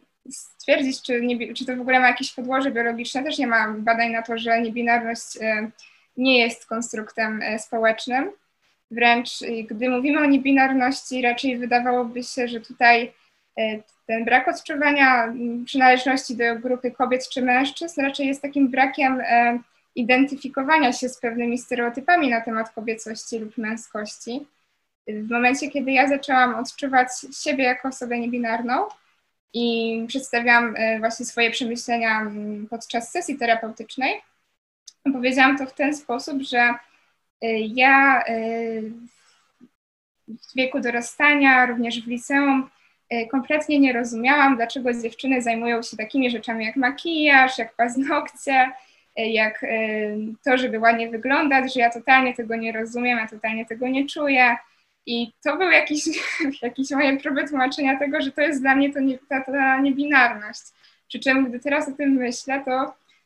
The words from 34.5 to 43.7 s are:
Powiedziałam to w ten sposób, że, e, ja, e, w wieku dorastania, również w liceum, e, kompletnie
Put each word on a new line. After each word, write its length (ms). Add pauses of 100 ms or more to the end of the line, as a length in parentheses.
Powiedziałam 460
to 80
w 80
ten 220
sposób, 460
że, 320 (680)
e, 180
ja, 640
e, 120 (1900)
w 280
wieku 240
dorastania, 840
również 380
w 40
liceum, 640 (400)
e, 160
kompletnie 540